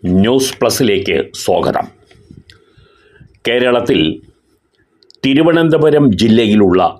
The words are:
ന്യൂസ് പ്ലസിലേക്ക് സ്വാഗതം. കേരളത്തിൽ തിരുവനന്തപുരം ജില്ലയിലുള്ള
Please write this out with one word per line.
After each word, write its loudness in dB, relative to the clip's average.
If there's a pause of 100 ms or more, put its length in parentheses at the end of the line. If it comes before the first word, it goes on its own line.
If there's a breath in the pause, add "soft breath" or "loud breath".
ന്യൂസ് 0
പ്ലസിലേക്ക് -2 (260)
സ്വാഗതം. -2 (1600 soft breath)
കേരളത്തിൽ 0 (1200)
തിരുവനന്തപുരം 2 (160)
ജില്ലയിലുള്ള 2 (200)